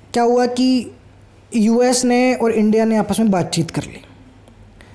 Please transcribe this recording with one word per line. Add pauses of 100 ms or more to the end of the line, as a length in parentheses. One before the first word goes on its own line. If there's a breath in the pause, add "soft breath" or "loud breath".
(120)
क्या
हुआ
कि (640)
यूएस
ने
और
इंडिया
ने
आपस
में
बातचीत
कर
ली। (920 loud breath)